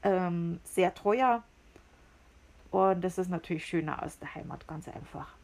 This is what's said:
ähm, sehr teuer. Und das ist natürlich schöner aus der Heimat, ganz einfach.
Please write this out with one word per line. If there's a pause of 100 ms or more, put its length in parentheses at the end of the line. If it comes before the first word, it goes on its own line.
ähm,
sehr
teuer. (1300)
Und
das
ist
natürlich
schöner
aus
der
Heimat,
ganz
einfach. (100)